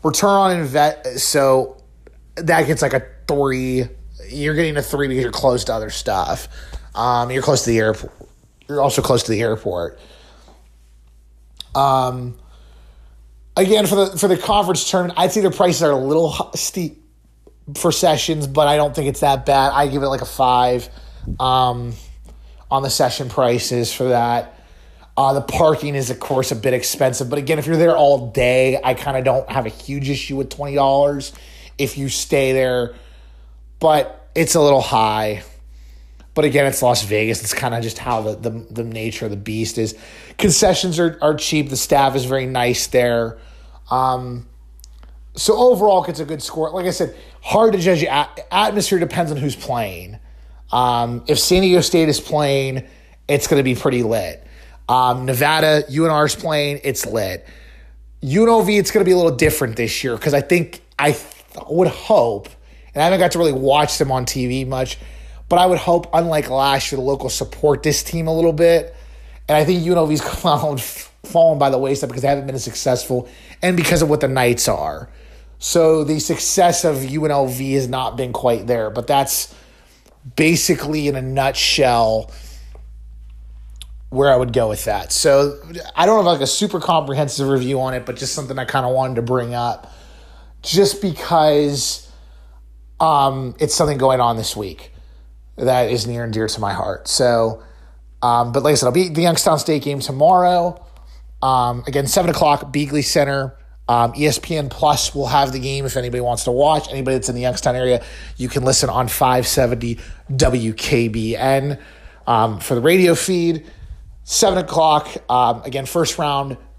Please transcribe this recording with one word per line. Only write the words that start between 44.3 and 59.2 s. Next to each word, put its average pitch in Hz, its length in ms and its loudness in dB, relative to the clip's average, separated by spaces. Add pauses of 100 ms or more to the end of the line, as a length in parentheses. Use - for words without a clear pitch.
so 220 220 2
overall, 208 460 6
it's 170 160 -6
a 156 60 -6
good 147 180 -10
score. 160 280 -4
Like 180 140 -4
I 180 60 0
said, - 240 -4 (260)
hard 220 320 4
to 190 60 0
judge. 170 240 2
At-, 139 480 -4
atmosphere 202 480 0
depends 165 320 -2
on 151 60 -4
who's 135 180 -4
playing. 104 640 -6 (520)
Um, 120 560 0
if 147 120 2
San 180 220 4
Diego 180 200 4
State 165 280 2
is 107 100 0
playing, 139 680 -2 (400)
it's 143 200 0
gonna 139 160 2
be 127 100 0
pretty 123 300 -2
lit. 104 400 -4 (460)
Um, 127 360 2
Nevada, 151 640 2
U 151 160 0
N 160 60 2
R 151 140 2
is - 100 -2
playing, 147 480 -4
it's 135 220 -4
lit. 101 400 -6 (760)
U 151 220 2
N 226 60 4
L 226 120 6
V, 208 160 2
it's - 140 0
gonna 196 140 2
be 185 60 4
a 180 60 6
little 165 180 2